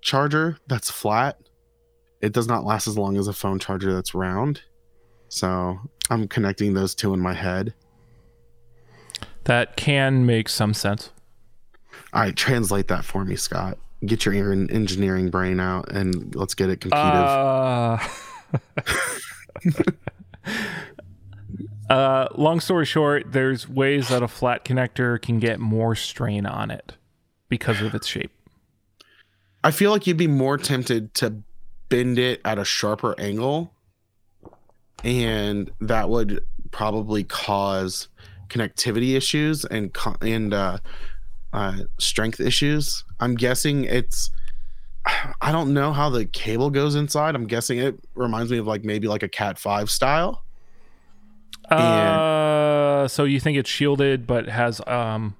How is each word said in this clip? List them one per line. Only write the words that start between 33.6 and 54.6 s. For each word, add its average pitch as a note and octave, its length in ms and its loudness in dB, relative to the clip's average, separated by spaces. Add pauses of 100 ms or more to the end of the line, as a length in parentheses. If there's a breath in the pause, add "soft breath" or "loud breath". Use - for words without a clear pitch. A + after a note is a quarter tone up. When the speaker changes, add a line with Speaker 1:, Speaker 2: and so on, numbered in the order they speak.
Speaker 1:
and A2 680 0 (100)
that A2 280 2
would G2 340 4 (280)
probably G#2+ 520 -2
cause G2 840 -2 (420 loud breath)
connectivity A#2+ 640 0
issues D3+ 500 0
and G#2 280 -4
co-, - 280 0
and, A2 320 0
uh, F#2+ 240 2 (760 loud breath)
uh, G2 240 0 (220)
strength - 400 0
issues. D3 640 2 (160)
I'm A#2+ 160 2
guessing B2+ 500 2
it's, - 440 4 (1120 loud breath)
I D3 100 2
don't D3+ 220 2
know C#3+ 200 2
how D3 160 2
the A#2+ 160 2
cable A2+ 440 0
goes C#3+ 260 2
inside. D3 380 0
I'm A#2+ 140 -4
guessing A#2 320 0
it C3 180 0 (160)
reminds A#2 380 -2
me A#2+ 60 2
of, G#2+ 100 -2
like, G#2+ 160 -2
maybe, G#2 240 -2
like, G#2 160 -2
a F#2+ 60 -4
Cat G2+ 280 -4
five G#2 320 -2
style. D3+ 540 2 (1300 soft breath)
And D#3+ 80 6
Speaker 2:
Uh, D3+ 1300 4
so D#3 160 0
you C#3 160 4
think D3 180 0
it's C3 120 0
shielded C#3 580 2
but A#2+ 220 0
has, A#2 360 -2